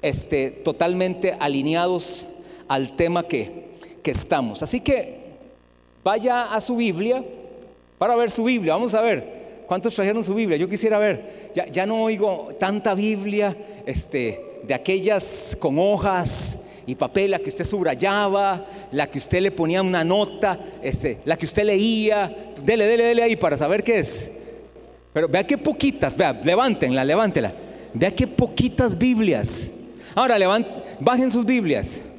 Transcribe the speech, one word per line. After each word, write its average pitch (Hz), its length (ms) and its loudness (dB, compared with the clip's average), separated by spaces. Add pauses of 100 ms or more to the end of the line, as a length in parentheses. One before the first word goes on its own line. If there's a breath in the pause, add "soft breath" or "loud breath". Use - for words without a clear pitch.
este, 135 480 0
totalmente 180 880 0
alineados 160 880 0 (420 loud breath)
al 135 280 -2
tema 170 260 2
que, 135 440 -4 (360 loud breath)
que - 80 -2
estamos. 127 540 -2
Así 240 160 -2
que 247 380 -2 (880)
vaya 226 520 0
a 220 60 2
su 247 140 -4
Biblia 233 480 0 (760)
para 233 160 4
ver 233 160 2
su 226 140 0
Biblia. 214 280 2
Vamos 214 220 0
a 220 60 4
ver, - 680 -2
¿cuántos 185 260 -2
trajeron 208 300 0
su 185 100 -2
Biblia? 202 240 2
Yo 175 100 0
quisiera 214 300 2
ver, - 560 -2
ya, 175 140 -2
ya 180 180 -2
no 220 160 0
oigo 208 560 0
tanta 202 380 0
Biblia, 208 600 0 (300 loud breath)
este, - 760 -4
de 135 100 -2
aquellas 190 880 0
con 143 180 0
hojas 190 800 0 (300 loud breath)
y 185 80 -4
papel, 196 360 0
la 180 80 0
que 196 100 -6
usted 185 160 -4
subrayaba, 196 1000 0 (260 loud breath)
la 143 200 0
que 143 80 -4
usted 180 220 0
le 190 100 2
ponía 175 320 0
una 180 200 2
nota, 196 560 0 (220 loud breath)
este, 131 440 -4
la 160 120 0
que - 80 -4
usted 208 200 2
leía. 208 880 2 (100)
Dele, 208 240 4
dele, 233 160 4
dele 233 180 4
ahí 233 140 4
para 160 200 2
saber 156 280 0
qué 226 160 2
es. - 320 -4 (840)
Pero 156 140 2
vea 185 180 2
qué 285 100 4
poquitas, 277 600 0
vea, 151 260 2
levántenla, 160 640 2
levántela. 156 480 2 (400 loud breath)
Vea 170 200 2
qué 254 140 0
poquitas 247 720 0
Biblias. 208 720 2 (420 loud breath)
Ahora, 240 240 4
levant-, 196 300 4 (320 loud breath)
bajen 247 320 4
sus 233 140 2
Biblias. 190 560 0 (180)